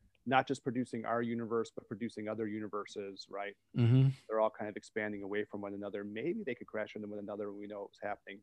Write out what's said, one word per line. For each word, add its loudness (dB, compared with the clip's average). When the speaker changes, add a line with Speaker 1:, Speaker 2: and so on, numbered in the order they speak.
Speaker 1:
not 6
just 0
producing 0
our 2
universe, 0
but -12
producing -4
other -2
universes, -6
right? -6
Speaker 2:
Mm-hmm. 8
Speaker 1:
They're 2
all 6
kind -6
of -6
expanding -4
away -2
from -6
one -4
another. -4
Maybe -2
they -2
could -10
crash -4
into -6
one -6
another -4
when -10
we -8
know -6
what -8
was -20
happening, -6